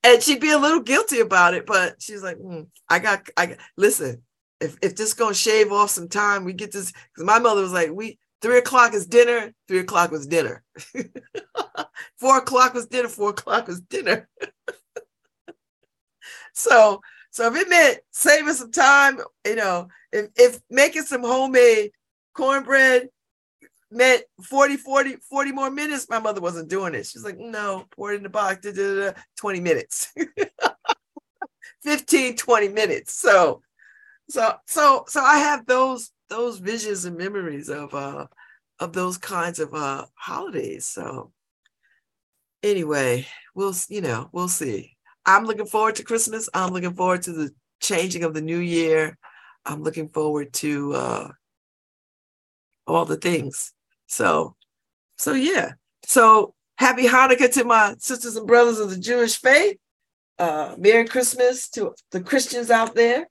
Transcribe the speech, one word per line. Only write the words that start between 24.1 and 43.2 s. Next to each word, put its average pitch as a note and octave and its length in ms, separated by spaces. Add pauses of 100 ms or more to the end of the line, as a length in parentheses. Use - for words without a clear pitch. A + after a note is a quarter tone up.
forty, C#4 360
forty, C4+ 400 (120)
forty C#4 220
more C4+ 200
minutes, D4 380
my A3 120
mother G#3+ 200
wasn't E3 300
doing F#3 240
it. G#2 120
She's - 180
like, F#3+ 140
"No, G#3 520
pour G3+ 220
it G#3 60
in G3+ 40
the G3 60
box, F#3+ 340
da, G3+ 100
da, F#3+ 100
da, G3 280
da, - 100 (160)
twenty F#3+ 240
minutes." - 520 (840)
<laughs> - 840
Fifteen, C4+ 540
twenty G#3+ 320
minutes. G3+ 440
So, F#3 480 (720)
so, A3+ 240 (120)
so, C#4+ 420
so D4 120
I C#4+ 180
have D4 280
those, B3+ 460 (160)
those A3+ 300
visions G3+ 460
and F3 140
memories F3 500
of, C#3+ 260
uh, C#3+ 320 (520)
of E3 140
those F3+ 260
kinds E3+ 400
of, D3+ 160
uh, C#3 400
holidays. - 720
So - 460 (1300)
anyway, D3 640 (300)